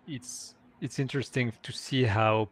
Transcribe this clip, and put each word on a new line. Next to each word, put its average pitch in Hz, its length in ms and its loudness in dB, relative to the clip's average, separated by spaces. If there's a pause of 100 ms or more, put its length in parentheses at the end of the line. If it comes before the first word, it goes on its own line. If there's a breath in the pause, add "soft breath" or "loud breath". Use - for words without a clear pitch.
it's, - 480 -12 (280)
it's - 180 -4
interesting 127 540 -2 (100)
to - 80 -10
see - 320 0
how 110 480 4